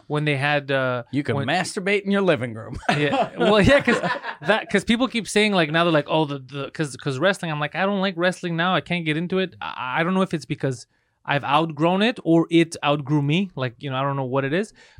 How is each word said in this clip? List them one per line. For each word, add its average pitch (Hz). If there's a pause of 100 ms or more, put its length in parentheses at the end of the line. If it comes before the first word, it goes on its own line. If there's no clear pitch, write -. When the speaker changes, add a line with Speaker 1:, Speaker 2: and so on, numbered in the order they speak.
Speaker 1:
When 147
they 147
had, 143
uh, 127
Speaker 2:
You 147
could 143
Speaker 1:
when 139
Speaker 2:
masturbate 185
in 196
your 202
living 131
room. 113
<laughs> -
Speaker 1:
Yeah. 147
Well, 214
yeah, 269
'cause 233 (420)
that, 190
'cause 196
people 233
keep -
saying, 208
like, 165
now 165
they're 175
like, 147
"Oh, 160
the, 143
the," 135
'cause, 147
'cause 131
wrestling. 180
I'm 151
like, 147
"I 175
don't 202
like 190
wrestling 175
now. 180
I 147
can't 175
get 151
into 180
it." 185
I, 127
I -
don't 180
know 190
if 180
it's 151
because 135 (380)
I've 143
outgrown 165
it 226
or 165
it 165
outgrew 147
me. 170
Like, 127
you 143
know, 131
I 131
don't 139
know 135
what 131
it 135
is. 202 (260)